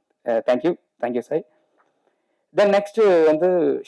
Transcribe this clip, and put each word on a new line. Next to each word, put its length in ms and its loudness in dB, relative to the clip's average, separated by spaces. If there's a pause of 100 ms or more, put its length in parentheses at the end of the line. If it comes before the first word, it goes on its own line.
(240)
அஹ், 220 -2
thank 180 -2
you, 100 0 (260)
thank 140 -6
you 40 -4
சாய். 260 -6 (1120)
Then 140 2
நெக்ஸ்ட் 540 2
வந்து 240 2 (400)